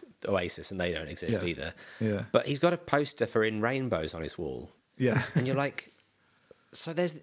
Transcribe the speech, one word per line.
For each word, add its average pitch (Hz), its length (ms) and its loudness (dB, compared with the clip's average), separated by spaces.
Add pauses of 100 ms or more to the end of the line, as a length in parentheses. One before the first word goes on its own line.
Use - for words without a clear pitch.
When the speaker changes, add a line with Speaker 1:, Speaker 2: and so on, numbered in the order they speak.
(260)
Speaker 1:
Oasis 90 440 0
and 95 100 -4
they 87 120 2
don't 80 160 -4
exist 90 340 -2
Speaker 2:
Yeah. 90 60 0
Speaker 1:
either. 80 260 -4 (260)
Speaker 2:
Yeah. 107 320 2
Speaker 1:
But 120 140 4
he's 143 120 0
got 175 140 6
a 175 40 0
poster 143 500 0
for 110 180 4
In 110 160 0
Rainbows 110 540 0
on 82 80 -6
his 76 140 -6
wall. 65 340 -6 (260)
Speaker 2:
Yeah. 123 260 4 (120)
Speaker 1:
And 127 120 2
you're 131 100 0
like, 139 360 -4 (800)
so - 200 -4
there's, 165 300 0